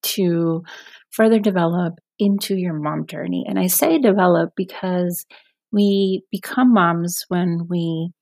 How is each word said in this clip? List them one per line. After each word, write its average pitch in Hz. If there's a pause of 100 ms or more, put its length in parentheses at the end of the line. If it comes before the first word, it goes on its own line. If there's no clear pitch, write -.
to 170 (480)
further 226
develop 180 (240)
into 196
your 180
mom 156
journey. -
And 190
I 185
say 311
develop 180
because 180 (460)
we 196
become 247
moms 175
when 175
we 170 (120)